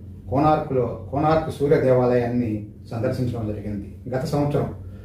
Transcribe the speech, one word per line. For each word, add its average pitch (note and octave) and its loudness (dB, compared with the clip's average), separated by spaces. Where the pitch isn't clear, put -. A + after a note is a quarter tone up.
కోణార్క్లో, C#3 2
కోణార్క్ D#3 2
సూర్య C#3+ 4
దేవాలయాన్ని B2 2
సందర్శించడం A2+ -2
జరిగింది. G#2 -8
గత C3 -2
సంవత్సరం C#3+ 0